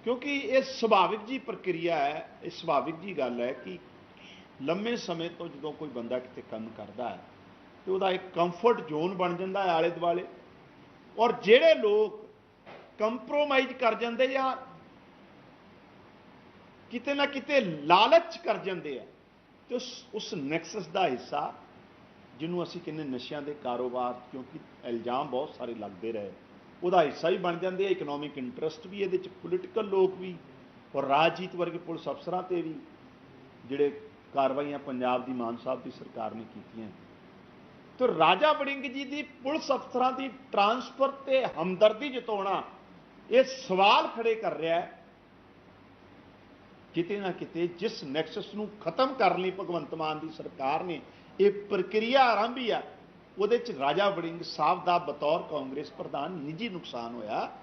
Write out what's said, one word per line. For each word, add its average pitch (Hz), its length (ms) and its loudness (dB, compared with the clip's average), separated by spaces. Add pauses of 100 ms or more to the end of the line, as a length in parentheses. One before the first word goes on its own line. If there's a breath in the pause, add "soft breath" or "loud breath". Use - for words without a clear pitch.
ਕਿਉਂਕਿ 262 340 -2
ਇਹ 262 240 4
ਸੁਭਾਵਿਕ 214 640 2
ਜੀ 254 140 -6
ਪ੍ਰਕਿਰਿਆ 170 580 -2
ਹੈ, 147 320 -2 (140)
ਇਹ 165 80 -8
ਸੁਭਾਵਿਕ 160 460 -2
ਜੀ 175 220 -8
ਗੱਲ 123 220 -2
ਹੈ 123 120 -2
ਕਿ 92 260 -12 (840 loud breath)
ਲੰਮੇ 208 340 -2
ਸਮੇਂ 170 340 -6
ਤੋਂ 170 180 -12
ਜਦੋਂ 143 240 -8
ਕੋਈ 151 160 -10
ਬੰਦਾ 120 300 -4
ਕਿਤੇ - 320 -10
ਕੰਮ 110 260 -8
ਕਰਦਾ 107 320 -8
ਹੈ 90 140 -10 (640)
ਤੇ 185 60 -6
ਉਹਦਾ 190 200 2
ਇੱਕ 185 120 -2 (120)
ਕੰਫਰਟ 180 540 2
ਜ਼ੋਨ 160 260 -2
ਬਣ 175 220 0
ਜਾਂਦਾ 190 280 -2
ਹੈ 180 60 4
ਆਲੇ 165 200 4
ਦੁਆਲੇ। 170 360 0 (920)
ਔਰ 226 140 6 (100)
ਜਿਹੜੇ 294 320 10
ਲੋਕ 214 480 2 (760)
ਕੰਪਰੋਮਾਈਜ਼ 262 760 2
ਕਰ 226 220 2
ਜਾਂਦੇ 233 320 2
ਜਾਂ 269 300 0 (2250)
ਕਿਤੇ 247 240 -4
ਨਾ 285 120 2
ਕਿਤੇ 277 340 2
ਲਾਲਚ 190 840 6
ਕਰ 220 120 0
ਜਾਂਦੇ 165 440 -6
ਆ - 40 -16 (640)
ਤੇ 240 60 -6
ਉਸ, - 300 -8 (100)
ਉਸ 214 200 -8
ਨੈਕਸਸ 160 520 -4
ਦਾ 185 220 0
ਹਿੱਸਾ 143 440 -4 (840)
ਜਿਹਨੂੰ 170 240 -4
ਅਸੀਂ 170 180 -8
ਕਹਿੰਦੇ 156 240 -8
ਨਸ਼ਿਆਂ 139 380 -6
ਦੇ 135 200 -8
ਕਾਰੋਬਾਰ, 123 520 -2 (160)
ਕਿਉਂਕਿ 131 280 -14 (260)
ਇਲਜ਼ਾਮ 123 440 -4
ਬਹੁਤ 131 260 -4
ਸਾਰੇ 120 200 -8
ਲੱਗਦੇ 104 380 -8
ਰਹੇ, 101 200 -6 (500)
ਉਹਦਾ 180 200 6
ਹਿੱਸਾ 151 280 0
ਵੀ 185 80 2
ਬਣ 175 200 -2
ਜਾਂਦੇ 185 280 -2
ਆ। - 20 0
ਇਕਨੋਮਿਕ 147 500 -4
ਇੰਟਰਸਟ 151 480 -6
ਵੀ 202 160 -6
ਇਹਦੇ 185 160 0
'ਚ, - 100 -6 (140)
ਪੋਲੀਟੀਕਲ 185 460 -4
ਲੋਕ 190 260 4
ਵੀ 185 200 -10 (600)
ਔਰ 135 80 0
ਰਾਜਨੀਤ 170 520 2
ਵਰਗੇ 170 220 -2
ਪੁਲਿਸ 156 300 -8
ਅਫਸਰਾਂ 175 340 -4
'ਤੇ 175 200 -2
ਵੀ 160 120 -6 (920)
ਜਿਹੜੇ 143 240 2 (440)
ਕਾਰਵਾਈਆਂ 139 440 0
ਪੰਜਾਬ 123 460 -2
ਦੀ 131 80 -6
ਮਾਨ 117 320 -4
ਸਾਹਿਬ 131 180 -4
ਦੀ 131 80 -12
ਸਰਕਾਰ 110 440 -10
ਨੇ 113 100 -12 (100)
ਕੀਤੀਆਂ। 110 340 -14 (1120)
ਤੇ 254 80 4 (120)
ਰਾਜਾ 190 340 8
ਵੜਿੰਗ 277 320 -2
ਜੀ 277 200 -6
ਦੀ 285 180 -6
ਪੁਲਿਸ - 500 -4
ਅਫਸਰਾਂ 254 400 0
ਦੀ 269 160 -6 (240)
ਟ੍ਰਾਂਸਫਰ 247 580 2
'ਤੇ 262 340 0 (180)
ਹਮਦਰਦੀ 208 460 4
ਜਤਾਉਣਾ 196 540 -2 (680)
ਇਹ 262 140 8
ਸਵਾਲ 226 720 4
ਖੜੇ 226 180 2
ਕਰ 180 220 -2
ਰਿਹਾ 165 240 0
ਹੈ। - 240 -14 (1900)
ਕਿਤੇ 185 260 -2
ਨਾ 190 120 -4
ਕਿਤੇ 170 340 -4
ਜਿਸ 190 380 -6
ਨੈਕਸਸ 160 500 -4
ਨੂੰ 208 140 -6 (120)
ਖਤਮ 262 340 0
ਕਰਨ 180 260 4
ਲਈ 185 100 0
ਭਗਵੰਤ 170 440 -6
ਮਾਨ 156 240 -4
ਦੀ 160 180 -10
ਸਰਕਾਰ 143 480 -2
ਨੇ 160 160 -6 (400 loud breath)
ਇਹ 202 120 8 (180)
ਪ੍ਰਕਿਰਿਆ 214 540 4
ਆਰੰਭੀ 240 460 2
ਆ, 160 120 0 (560)
ਉਹਦੇ 208 200 4
'ਚ 233 200 -4
ਰਾਜਾ 156 320 2
ਵੜਿੰਗ 170 320 -6
ਸਾਹਿਬ 160 420 0
ਦਾ 175 140 4
ਬਤੌਰ 151 520 0
ਕਾਂਗਰਸ 139 400 -6
ਪ੍ਰਧਾਨ 147 420 -8
ਨਿੱਜੀ 160 360 -8
ਨੁਕਸਾਨ 123 460 -10
ਹੋਇਆ। 117 360 -6 (120)